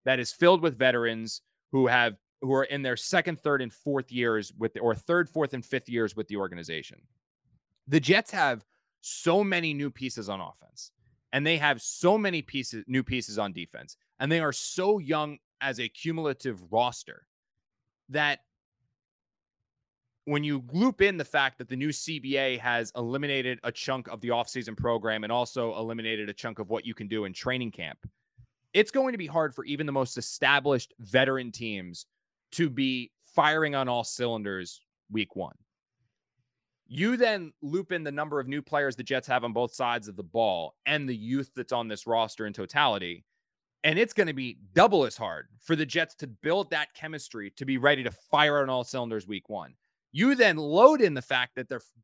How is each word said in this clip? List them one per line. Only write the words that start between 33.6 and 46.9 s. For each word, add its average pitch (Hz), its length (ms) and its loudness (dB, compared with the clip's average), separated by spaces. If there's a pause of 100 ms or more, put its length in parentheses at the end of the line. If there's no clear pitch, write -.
on 135 140 0
all 120 140 0
cylinders 101 800 -4 (300)
week 107 240 -2
one. 90 200 -8 (1400)
You 202 220 0
then 214 460 0
loop 170 320 -4
in 165 100 -4
the 143 80 -6
number 147 300 -4
of 127 80 -8
new 147 120 -6
players 139 360 -2
the 131 60 -8
Jets 131 240 -4
have 123 180 0
on 117 80 -4
both 117 200 -2
sides 120 360 -2
of 92 80 -16
the 98 60 -8
ball 90 520 -2 (100)
and 143 220 -2
the 127 80 -4
youth 127 400 -4
that's 127 160 -6
on 117 160 -2
this 107 180 -10
roster 113 420 0
in 104 40 -8
totality, 98 720 -2 (640)
and 156 120 4
it's 226 140 2
gonna 175 220 0
be 131 240 -6 (160)
double 185 320 8
as 107 100 -4
hard 82 320 -8 (100)
for 165 200 -2
the 151 80 0
Jets 160 300 -4
to 147 120 -14
build 160 420 -2
that 151 240 -4